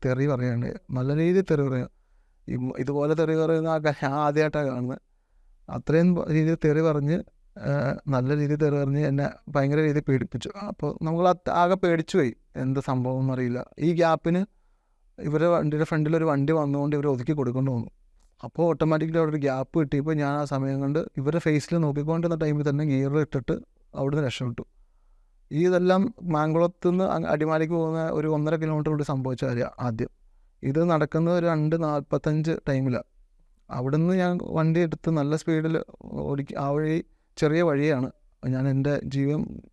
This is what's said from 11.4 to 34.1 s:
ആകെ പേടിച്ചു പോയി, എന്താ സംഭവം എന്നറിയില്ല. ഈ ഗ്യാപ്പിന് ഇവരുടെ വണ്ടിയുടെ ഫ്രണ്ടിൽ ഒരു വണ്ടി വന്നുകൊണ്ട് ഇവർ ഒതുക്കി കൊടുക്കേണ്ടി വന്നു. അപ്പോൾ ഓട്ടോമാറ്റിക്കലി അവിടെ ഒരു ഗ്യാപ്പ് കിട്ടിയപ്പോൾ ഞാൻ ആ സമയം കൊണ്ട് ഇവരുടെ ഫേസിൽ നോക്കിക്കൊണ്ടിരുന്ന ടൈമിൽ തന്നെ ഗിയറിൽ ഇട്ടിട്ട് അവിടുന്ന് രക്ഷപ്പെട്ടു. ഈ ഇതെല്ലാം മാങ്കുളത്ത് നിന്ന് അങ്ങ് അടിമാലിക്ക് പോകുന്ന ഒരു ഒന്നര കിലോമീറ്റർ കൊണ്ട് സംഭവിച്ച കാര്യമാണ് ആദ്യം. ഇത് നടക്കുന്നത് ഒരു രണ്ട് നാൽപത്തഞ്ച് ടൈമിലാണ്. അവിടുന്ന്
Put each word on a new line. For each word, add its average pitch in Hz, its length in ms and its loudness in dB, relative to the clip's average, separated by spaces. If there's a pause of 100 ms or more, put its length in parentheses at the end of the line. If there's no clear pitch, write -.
ആകെ 175 260 4
പേടിച്ചു 170 420 0
പോയി, 135 180 2 (200)
എന്താ 135 300 -2
സംഭവം 131 340 -2
എന്നറിയില്ല. 127 460 -2 (140)
ഈ 165 140 2
ഗ്യാപ്പിന് 165 520 2 (760)
ഇവരുടെ 151 260 0
വണ്ടിയുടെ 151 380 2
ഫ്രണ്ടിൽ 156 320 0
ഒരു 160 80 2
വണ്ടി 143 280 2
വന്നുകൊണ്ട് 143 420 0
ഇവർ 143 120 0
ഒതുക്കി 131 260 0
കൊടുക്കേണ്ടി 135 380 0
വന്നു. 117 160 -4 (560)
അപ്പോൾ 123 200 -4
ഓട്ടോമാറ്റിക്കലി 160 540 2
അവിടെ 160 140 2
ഒരു 156 60 -2
ഗ്യാപ്പ് 135 420 0
കിട്ടിയപ്പോൾ 147 340 0
ഞാൻ 147 200 0
ആ 147 100 -2
സമയം 135 360 -2
കൊണ്ട് 139 200 0 (180)
ഇവരുടെ 151 220 0
ഫേസിൽ 156 380 0
നോക്കിക്കൊണ്ടിരുന്ന 160 680 0
ടൈമിൽ 147 240 0
തന്നെ 143 160 0
ഗിയറിൽ 139 340 2
ഇട്ടിട്ട് 147 400 -2 (360)
അവിടുന്ന് 143 300 0
രക്ഷപ്പെട്ടു. 120 400 -6 (840)
ഈ 156 160 2
ഇതെല്ലാം 185 460 2 (100)
മാങ്കുളത്ത് 165 640 0
നിന്ന് 180 140 2
അങ്ങ് 165 260 -2
അടിമാലിക്ക് 156 440 0
പോകുന്ന 160 380 -2
ഒരു 156 160 -2
ഒന്നര 156 280 0
കിലോമീറ്റർ 156 340 -2
കൊണ്ട് 147 140 0
സംഭവിച്ച 131 420 -4
കാര്യമാണ് 120 340 -2
ആദ്യം. 120 300 -4 (540)
ഇത് 156 260 2
നടക്കുന്നത് 165 480 2
ഒരു 170 80 0
രണ്ട് 160 380 0
നാൽപത്തഞ്ച് 151 680 -2 (180)
ടൈമിലാണ്. 135 340 0 (640)
അവിടുന്ന് 139 440 0